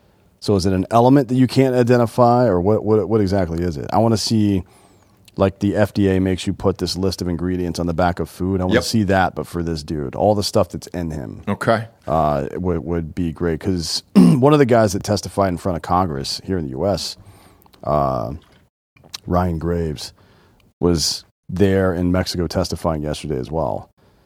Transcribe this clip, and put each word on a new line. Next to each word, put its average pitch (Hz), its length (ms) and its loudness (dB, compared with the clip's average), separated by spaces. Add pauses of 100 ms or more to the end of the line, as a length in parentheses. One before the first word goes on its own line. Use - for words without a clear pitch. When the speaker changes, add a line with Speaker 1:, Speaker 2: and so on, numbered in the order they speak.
(400)
Speaker 1:
So 107 160 0
is 87 100 2
it 95 80 2
an 92 160 0
element 123 380 6
that 127 80 0
you 131 100 4
can't 131 280 2
identify, 120 720 4
or 92 160 2
what, 101 240 2
what, 104 240 2
what 110 140 2
exactly 87 420 0
is 78 140 -4
it? 60 160 -10
I - 40 4
wanna 113 200 4
see, 104 440 0 (720)
like, 95 240 0
the 101 140 0
F 101 200 0
D 98 160 2
A 95 100 2
makes 92 260 -2
you 98 60 -2
put 95 260 -2
this 87 200 -4
list 92 240 -4
of 90 60 -4
ingredients 87 520 -4
on 85 60 -2
the 85 80 -2
back 87 260 0
of 78 80 -6
food. 92 320 -4
I 90 40 -2
wanna 90 100 0
Speaker 2:
Yep. - 100 2
Speaker 1:
see 110 200 0
that, 92 300 2
but 76 120 -8
for 87 160 -6
this 82 200 -4
dude, 76 320 -8
all 104 200 0
the 101 80 -4
stuff 101 260 0
that's - 200 -12
in 85 220 -6
him, 69 380 -12
Speaker 2:
Okay. 110 400 -2 (180)
Speaker 1:
uh, 73 400 0 (100)
would, 85 280 -4
would 82 300 -6
be 85 180 -4
great. 82 260 -4
'Cause 87 500 -4
<clears throat> - 60 -10
one 156 380 6
of 151 60 6
the 139 80 6
guys 113 260 4
that 95 100 -4
testified 98 460 -2
in 87 80 -2
front 87 200 -4
of 78 60 -8
Congress 85 640 -2
here 92 140 -2
in 80 80 -4
the 65 60 -8
U 73 140 -2
S, - 300 -4 (640)
uh, 65 500 -2 (920)
Ryan 87 320 0
Graves, 82 540 -4 (680)
was 85 440 0 (240)
there 95 460 2
in 87 180 0
Mexico 90 340 -2
testifying 82 560 -4
yesterday 73 360 -6
as 62 120 -8
well. 69 380 -6 (380)